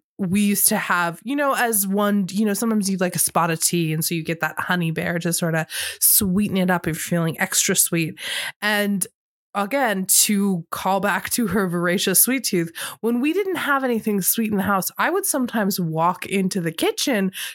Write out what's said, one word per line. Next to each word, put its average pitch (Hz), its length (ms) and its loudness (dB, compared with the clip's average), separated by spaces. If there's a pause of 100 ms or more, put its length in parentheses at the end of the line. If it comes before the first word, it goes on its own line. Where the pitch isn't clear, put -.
(180)
we 196 220 0
used 202 280 2
to 214 100 2
have, 175 460 0
you 269 120 -4
know, 277 180 0
as 214 320 0
one, 202 440 2
you 214 160 0
know, 202 80 0
sometimes 214 340 0
you 196 80 0
like 180 180 -2
a 156 40 -2
spot 165 320 2
of 165 100 -2
tea, 165 320 0
and 160 100 -2
so - 120 -4
you 160 100 -2
get 165 160 -4
that 156 180 -4
honey 175 320 0
bear 170 280 -2
to 170 140 -2
sorta 160 340 -2 (340)
sweeten 196 560 2
it 185 140 2
up 175 180 0
if 156 80 -2
you're - 220 -2
feeling 165 200 0
extra - 380 0
sweet. 165 420 0 (440)
And 202 440 0 (480)
again, 202 520 0
to 196 640 2
call 190 300 0
back 190 300 -2
to 233 180 0
her 190 200 0
voracious 175 540 2
sweet 254 220 0
tooth, 170 260 0 (300)
when 240 200 0
we 302 140 0
didn't 381 220 0
have 262 280 0
anything 214 380 0
sweet 220 280 0
in 208 60 0
the 190 60 2
house, 190 340 0
I 233 140 2
would 359 160 0
sometimes 226 520 0
walk 165 460 0
into 190 380 0
the 165 100 -2
kitchen 247 580 0 (240)